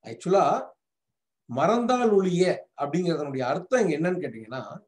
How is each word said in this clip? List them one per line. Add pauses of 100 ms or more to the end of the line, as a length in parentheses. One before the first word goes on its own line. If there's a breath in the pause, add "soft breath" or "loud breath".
(100)
ஆக்சுவலா (1120)
மறந்தால்
ஒழிய (380)
அப்படிங்கறதனுடைய (100)
அர்த்தம்
இங்க
என்னன்னு
கேட்டீங்கன்னா (260)